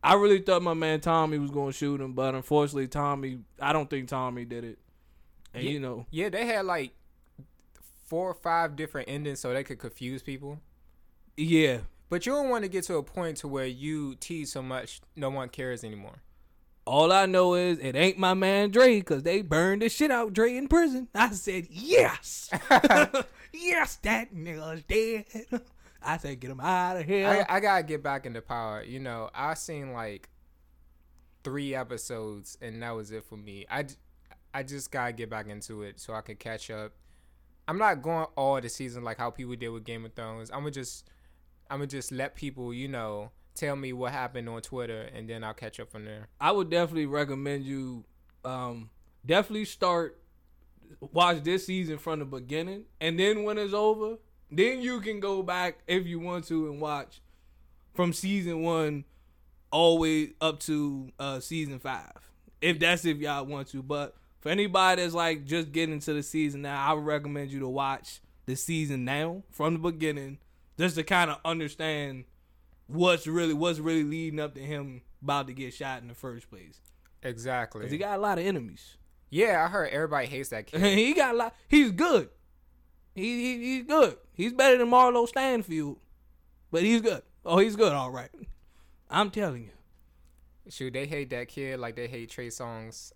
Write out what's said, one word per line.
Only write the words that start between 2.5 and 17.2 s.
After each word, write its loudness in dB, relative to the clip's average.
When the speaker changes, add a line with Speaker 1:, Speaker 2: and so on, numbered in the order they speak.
Speaker 1:
Tommy, -2
I 2
don't 0
think -6
Tommy -4
did -10
it. -14
And -8
Speaker 2:
Yeah, -2
Speaker 1:
you -4
know. -8
Speaker 2:
yeah, -4
they -2
had, 0
like, -2
four -4
or -6
five 0
different -8
endings -6
so -4
they 0
could -10
confuse -10
people. -12
Speaker 1:
Yeah. 4
Speaker 2:
But -2
you 0
don't 0
wanna 0
get -4
to -4
a 0
point -6
to -10
where -4
you -6
tease -10
so -8
much, -8
no -4
one -6
cares -8
anymore. -14
Speaker 1:
All 6
I 8